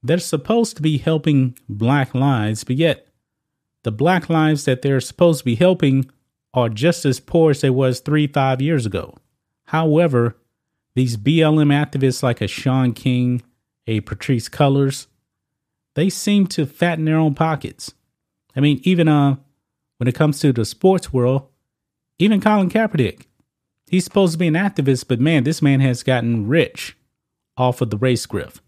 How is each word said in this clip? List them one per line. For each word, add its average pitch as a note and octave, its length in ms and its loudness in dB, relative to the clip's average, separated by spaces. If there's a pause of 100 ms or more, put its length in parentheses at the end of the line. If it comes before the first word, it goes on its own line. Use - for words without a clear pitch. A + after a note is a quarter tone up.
They're D#3 160 0
supposed A3 560 -2
to D3+ 80 -10
be D3+ 160 0
helping D3 580 0 (100)
black B2 460 0
lives, A#2+ 500 0
but B2+ 120 -4
yet D#3 320 -2 (720)
the A#2 100 -4
black E3+ 380 0
lives D#3 360 0
that C3 180 -2
they're C#3 180 0
supposed E3+ 380 2
to - 60 -10
be A#2+ 100 0
helping C#3+ 560 2 (420)
are A#2+ 160 0
just C#3 360 -2
as C3+ 140 0
poor D#3+ 300 2
as C#3 120 0
they C3+ 100 2
was B2+ 300 0
three, D3+ 260 0
five C3+ 340 -2
years C#3+ 240 -2
ago. G2 300 -6 (480)
However, D3+ 760 0 (560)
these B2 240 0
B D3 240 0
L D#3 180 2
M D3 100 4
activists C#3+ 520 0
like A#2+ 180 -2
a G#2 80 -2
Shaun B2+ 460 -2
King, B2 480 -2 (460)
a A2 140 -2
Patrisse A2+ 460 -4
Cullors, C#3 600 0 (880)
they F3+ 160 0
seem G3+ 360 0
to C#3+ 200 -4
fatten D#3+ 380 -2
their D#3 120 2
own D#3 160 2
pockets. - 640 -6 (600)
I C3+ 40 -4
mean, C#3+ 240 2
even, F3 240 2
uh, C#3+ 300 2 (600)
when A#2+ 100 -2
it A#2+ 60 -2
comes D3+ 280 0
to C#3 120 2
the A#2 120 -2
sports - 460 0
world, C3 360 -2 (720)
even G#3 220 2
Colin G#3 280 2
Kaepernick, E3+ 560 -2 (640)
he's F3+ 140 0
supposed F#3+ 300 0
to D#3+ 40 -8
be F3 120 0
an D3+ 40 2
activist, D#3 540 0
but A#2+ 120 -2
man, C#3+ 260 2
this D#3 180 -2
man C#3 160 4
has C3 240 0
gotten A#2 440 0
rich - 480 -2 (640)
off B2+ 240 0
of A#2+ 80 -2
the G#2 80 -4
race B2 300 0
grift. - 400 -10